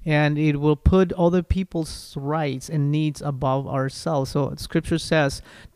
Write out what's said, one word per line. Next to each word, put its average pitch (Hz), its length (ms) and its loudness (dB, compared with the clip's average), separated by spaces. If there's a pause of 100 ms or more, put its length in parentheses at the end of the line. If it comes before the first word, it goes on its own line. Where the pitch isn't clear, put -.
and 151 320 2
it 147 220 2
will 151 160 4
put 185 380 4
other 175 280 2
people's - 760 -4
rights 139 520 -4
and 147 220 0
needs 151 300 0
above 135 460 -2
ourselves. 135 640 -4
So 147 260 -2
scripture - 400 -2
says, 156 440 0 (340)